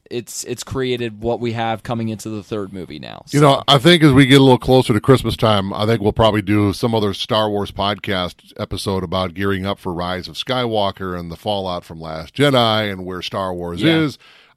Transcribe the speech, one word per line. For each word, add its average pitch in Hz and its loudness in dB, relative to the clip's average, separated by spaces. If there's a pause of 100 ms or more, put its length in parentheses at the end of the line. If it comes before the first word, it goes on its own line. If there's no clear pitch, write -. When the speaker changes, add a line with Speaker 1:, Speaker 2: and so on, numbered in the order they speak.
Speaker 1:
it's, - -10
it's - -8
created 120 -4
what 117 -2
we 120 -2
have 113 -4
coming 117 -4
into 110 -8
the 107 -8
third 101 -8
movie 78 -12
now. 57 -16
Speaker 2:
You 139 0
Speaker 1:
So. 147 6
Speaker 2:
know, 139 4
I 143 6
think 156 6
as 147 8
we 139 8
get 135 8
a 135 8
little 127 8
closer 127 2
to 104 2
Christmas 117 4
time, 101 0
I 104 -2
think 113 0
we'll 98 0
probably 107 2
do 101 2
some 113 -2
other 104 0
Star 107 -2
Wars 101 -4
podcast 95 -6
episode 98 -6
about 92 -4
gearing 98 -4
up 98 -4
for 92 -8
Rise 90 -6
of 76 -18
Skywalker 101 -4
and 87 -12
the 82 -10
fallout 95 -6
from 82 -18
Last 80 -12
Jedi 117 2
and 92 -10
where 90 -8
Star 95 -6
Wars 87 -6
Speaker 1:
Yeah. 160 2
Speaker 2:
is. 156 -2 (400)